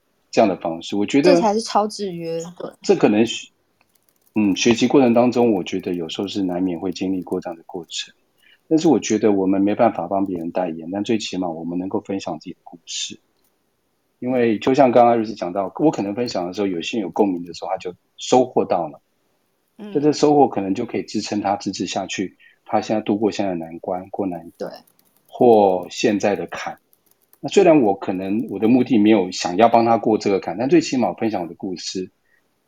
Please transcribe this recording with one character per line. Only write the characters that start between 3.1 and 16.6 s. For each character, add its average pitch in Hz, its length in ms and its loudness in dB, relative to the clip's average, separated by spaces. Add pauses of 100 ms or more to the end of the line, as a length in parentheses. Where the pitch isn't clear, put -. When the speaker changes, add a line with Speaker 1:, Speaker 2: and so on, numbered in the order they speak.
Speaker 1:
学-， - 240 -10 (880)
嗯， 104 200 2
学 120 180 2
习 120 140 2
过 143 120 4
程 123 140 4
当 120 180 4
中， 120 220 4
我 90 100 -2
觉 95 160 -6
得 92 140 -6
有 85 160 -6
时 - 120 -8
候 98 60 -4
是 98 160 -4
难 90 180 -2
免 90 180 -2
会 95 120 -4
经 95 220 -4
历 92 80 -4
过 92 180 -6
这 90 100 -10
样 85 80 -12
的 - 80 -20
过 85 220 -12
程。 - 260 -12 (540)
但 160 120 2
是 170 80 2
我 120 120 6
觉 107 200 0
得 110 120 4
我 95 140 2
们 95 160 2
没 104 140 0
办 113 180 2
法 85 140 -6
帮 98 180 -2
别 92 120 -8
人 82 140 -8
代 90 180 -4
言， 80 220 -12
但 101 120 -4
最 113 140 0
起 98 200 -8
码 92 100 -4
我 82 160 -8
们 87 140 -6
能 90 100 -6
够 98 140 -4
分 98 180 -8
享 90 200 -8
自 - 60 -20
己 85 80 -14
的 - 100 -20
故 - 220 -20
事。 - 340 -10 (1000)
因 123 120 -4
为 117 260 2
就 131 160 0
像 131 180 6
刚 120 140 8
刚 120 80 6
艾 120 40 2
瑞 110 80 0
斯 107 100 -10
讲 90 180 -8
到， 95 220 -4
我 151 160 2
可 156 100 -6
能 101 140 -4
分 123 120 -4
享 90 200 -6
的 90 60 -10
时 104 80 -4